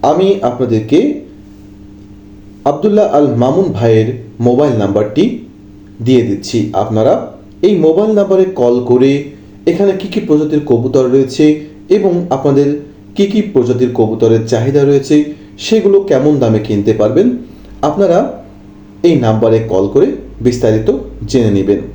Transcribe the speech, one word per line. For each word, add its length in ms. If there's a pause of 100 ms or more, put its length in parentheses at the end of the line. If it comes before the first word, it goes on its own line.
(100)
আমি 180 (200)
আপনাদেরকে 500 (1700)
আব্দুল্লাহ 360 (120)
আল 100 (140)
মামুন 240 (100)
ভাইয়ের 320 (380)
মোবাইল 360
নাম্বারটি 420 (800)
দিয়ে 220
দিচ্ছি। 300 (240)
আপনারা 300 (540)
এই 80 (120)
মোবাইল 320
নাম্বারে 260 (160)
কল 140 (160)
করে 200 (600)
এখানে 300
কি 120
কি 160
প্রজাতির 420
কবুতর 340 (100)
রয়েছে 300 (520)
এবং 160 (220)
আপনাদের 340 (480)
কি 160
কি 80 (120)
প্রজাতির 460
কবুতরের 440 (100)
চাহিদা 320
রয়েছে, 320 (500)
সেগুলো 300 (140)
কেমন 220 (100)
দামে 240
কিনতে 340
পারবেন, 260 (640)
আপনারা 300 (920)
এই 60 (120)
নাম্বারে 320 (140)
কল 120 (100)
করে 140 (380)
বিস্তারিত 420 (420)
জেনে 260
নেবেন। 240 (140)